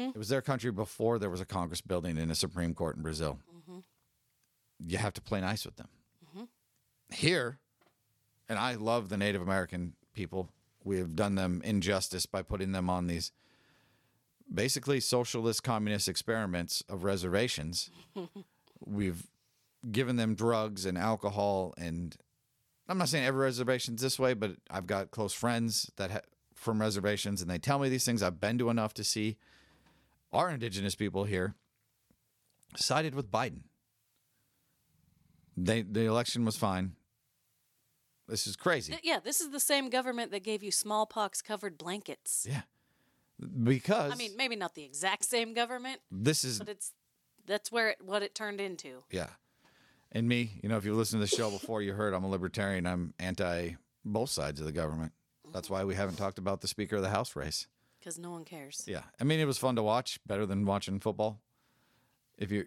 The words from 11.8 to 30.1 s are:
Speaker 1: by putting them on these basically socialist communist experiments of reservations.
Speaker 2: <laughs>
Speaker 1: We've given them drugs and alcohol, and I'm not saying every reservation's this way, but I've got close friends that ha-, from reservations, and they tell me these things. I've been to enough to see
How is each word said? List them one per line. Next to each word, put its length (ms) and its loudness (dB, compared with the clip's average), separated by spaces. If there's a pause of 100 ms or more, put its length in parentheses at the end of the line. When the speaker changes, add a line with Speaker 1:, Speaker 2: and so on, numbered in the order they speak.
Speaker 1:
by 180 -4
putting 280 -2
them 180 0
on 180 2
these 240 -2 (1200)
basically 460 2
socialist 640 2
communist 440 0
experiments 840 0
of 140 -4
reservations. 840 0 (260)
Speaker 2:
<laughs> 140 -8 (560)
Speaker 1:
We've 400 -2 (680)
given 260 2
them 180 2
drugs 500 2
and 120 0
alcohol, 800 2
and 380 -4 (720)
I'm 80 0
not 120 2
saying 160 2
every 160 4
reservation's 600 2
this 180 0
way, 140 6
but 180 0 (180)
I've 180 -2
got 240 0
close 220 -2
friends 600 0
that 160 -4
ha-, 80 -4 (340)
from 280 0
reservations, 600 2
and 80 -4
they 80 0
tell 220 2
me 100 2
these 160 2
things. 160 2
I've 180 0
been 200 2
to 100 2
enough 260 0
to 80 -6
see 340 0 (960)